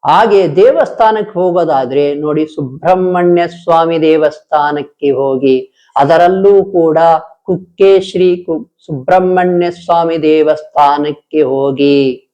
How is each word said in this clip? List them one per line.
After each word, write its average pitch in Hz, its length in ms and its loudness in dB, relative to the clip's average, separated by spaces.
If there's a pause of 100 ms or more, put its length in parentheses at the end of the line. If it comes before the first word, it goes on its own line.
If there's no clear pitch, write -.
ಹಾಗೆ 185 500 2
ದೇವಸ್ಥಾನಕ್ಕೆ 220 760 0
ಹೋಗೋದಾದ್ರೆ 143 800 -2
ನೋಡಿ, 151 320 -4
ಸುಬ್ರಹ್ಮಣ್ಯ 175 1000 -2
ಸ್ವಾಮಿ 165 520 -2
ದೇವಸ್ಥಾನಕ್ಕೆ 147 1080 -2
ಹೋಗಿ, 131 600 -2 (240)
ಅದರಲ್ಲೂ 185 680 2
ಕೂಡ 165 340 0 (440)
ಕುಕ್ಕೆ 190 580 0
ಶ್ರೀ 180 360 -2
ಕು-, 175 360 -10 (140)
ಸುಬ್ರಹ್ಮಣ್ಯ 180 840 0
ಸ್ವಾಮಿ 170 520 -4
ದೇವಸ್ಥಾನಕ್ಕೆ 151 1200 0
ಹೋಗಿ 135 760 0 (140)